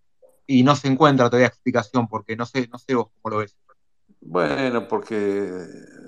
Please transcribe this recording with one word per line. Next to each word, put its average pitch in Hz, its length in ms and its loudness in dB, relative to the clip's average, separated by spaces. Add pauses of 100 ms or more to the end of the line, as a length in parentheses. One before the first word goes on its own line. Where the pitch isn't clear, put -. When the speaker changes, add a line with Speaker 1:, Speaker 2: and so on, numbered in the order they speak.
(460)
Speaker 1:
Y 127 180 4
no 143 140 6
se 139 100 -6
encuentra 135 400 4
todavía 123 200 4
explicación, 120 600 -2
porque 110 300 -10
no 120 80 -6
sé, 120 240 -6
no 123 80 -20
sé 131 180 -6
vos 117 120 -2 (140)
cómo 110 120 -8
lo 107 60 -2
ves. 107 180 -8 (640)
Speaker 2:
Bueno, 135 680 -2
porque 101 640 -4 (560)